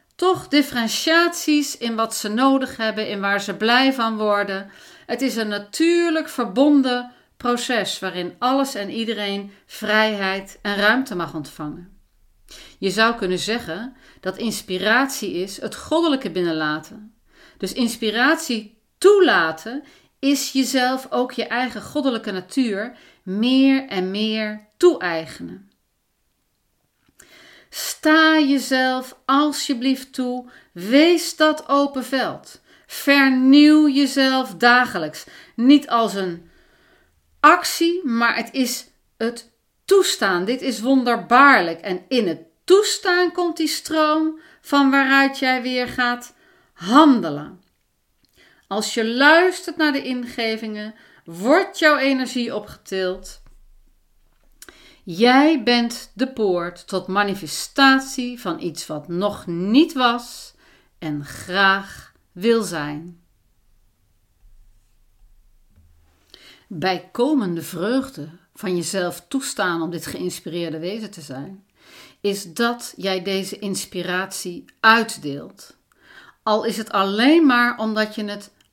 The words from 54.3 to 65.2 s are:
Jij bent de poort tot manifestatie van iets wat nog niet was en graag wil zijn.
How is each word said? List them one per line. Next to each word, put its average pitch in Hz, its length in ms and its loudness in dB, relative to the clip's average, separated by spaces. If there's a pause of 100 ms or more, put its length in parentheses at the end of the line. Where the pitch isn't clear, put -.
Jij 247 600 4
bent 240 500 -2
de 262 200 -4
poort 175 540 -2
tot 185 200 -6
manifestatie 247 1300 0
van 165 200 -6
iets 165 260 -8
wat 151 200 -10
nog 196 400 -4
niet 202 460 2
was 240 600 -4 (460)
en 147 260 -8
graag 196 880 -4 (180)
wil 226 320 0
zijn. 160 560 -10 (3500)